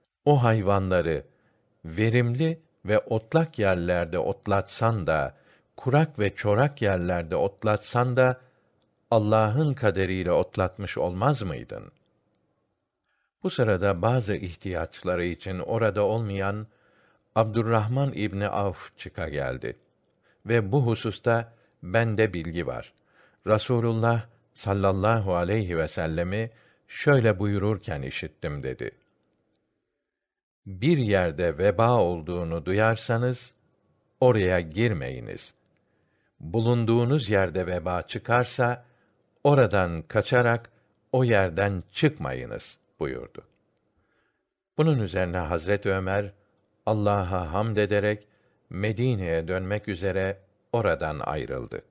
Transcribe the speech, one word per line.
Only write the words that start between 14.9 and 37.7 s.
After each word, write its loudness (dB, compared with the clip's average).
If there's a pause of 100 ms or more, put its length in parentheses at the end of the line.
için -6
orada 0
olmayan -2 (680)
Abdurrahman 0
İbni -4
Avf -6
çıka -8
geldi -6 (680)
ve 0
bu 2
hususta 0 (300)
bende 2
bilgi -4
var. -10 (540)
"Rasulullah 2 (280)
sallallahu 0
aleyhi 0
ve 0
sellemi -4 (360)
şöyle 2
buyururken -2
işittim." -8
dedi. -8 (1700)
"Bir 0
yerde 2
veba 4
olduğunu -2
duyarsanız 0 (680)
oraya 4
girmeyiniz. -4 (840)
Bulunduğunuz 2
yerde 0
veba -4